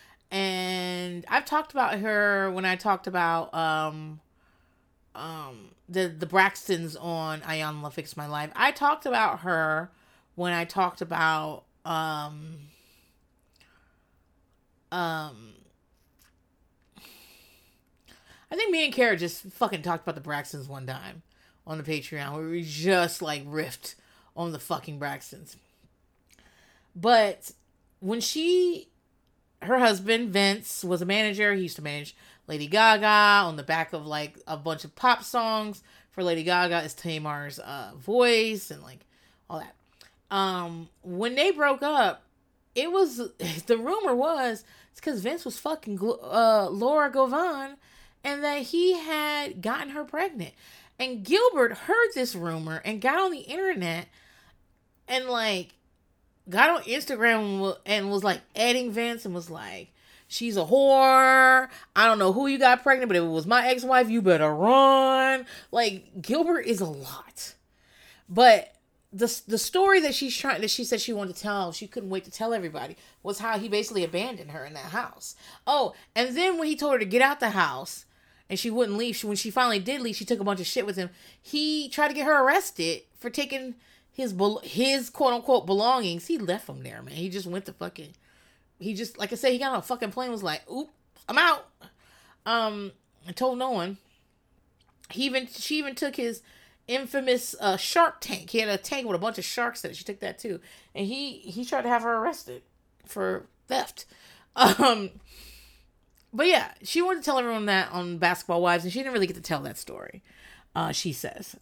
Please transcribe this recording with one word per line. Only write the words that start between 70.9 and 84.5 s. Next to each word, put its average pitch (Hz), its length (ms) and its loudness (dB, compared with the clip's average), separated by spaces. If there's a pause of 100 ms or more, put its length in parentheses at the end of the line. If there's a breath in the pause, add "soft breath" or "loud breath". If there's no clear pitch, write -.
she 233 140 -4
wanted 196 220 -6
to - 60 -16
tell, 202 300 -4
she 196 160 -12
couldn't 196 220 -10
wait 190 160 -6
to 190 60 -20
tell 226 220 -4
everybody, 160 440 -6 (240 soft breath)
was 202 180 -6
how 220 200 -2
he 220 100 -6
basically 208 340 -2
abandoned 170 480 -6
her 143 140 -12
in 151 80 -16
that 139 120 -12
house. - 500 -10 (320 loud breath)
Oh, 277 260 2 (220 loud breath)
and 247 200 0
then 359 220 2
when 311 100 -2
he 311 80 -2
told 294 180 0
her 247 60 4
to 214 60 -2
get 220 160 2
out 277 180 4
the 226 120 0
house 147 540 -4 (440 soft breath)
and 190 80 -6
she 233 140 -4
wouldn't 220 260 0
leave, 233 180 -4
she, 220 120 -8
when 208 80 -2
she 202 160 -6
finally 240 260 2
did 247 240 -4
leave, 226 140 -6
she 196 100 -10
took 220 140 -2
a 202 40 -4
bunch 196 160 -2
of 175 60 -6
shit 202 200 -2
with 202 100 -4
him. 180 160 -6 (280 loud breath)
He 302 500 -4
tried 302 180 0
to 294 80 -2
get 285 100 -2
her 285 180 4
arrested 185 600 0 (120)
for 240 140 -10
taking 262 460 -6 (360 soft breath)
his 247 220 -4
bel-, 202 300 0